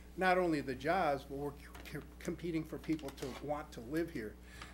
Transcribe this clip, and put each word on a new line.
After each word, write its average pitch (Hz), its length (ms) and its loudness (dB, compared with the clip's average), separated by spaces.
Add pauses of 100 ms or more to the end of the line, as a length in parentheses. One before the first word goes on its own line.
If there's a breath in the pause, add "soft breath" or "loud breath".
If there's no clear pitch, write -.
(180 loud breath)
not 185 200 8
only 165 240 6
the 127 140 -2
jobs, 147 540 4
but 139 80 -6
we're 143 140 -2 (400)
c-, 151 80 -4 (200)
competing 165 440 -2
for 156 140 -6
people 156 320 0 (120)
to 143 60 -2 (160)
want 147 280 -2
to - 80 -10 (120)
live 165 180 2
here. 107 240 -4 (400 loud breath)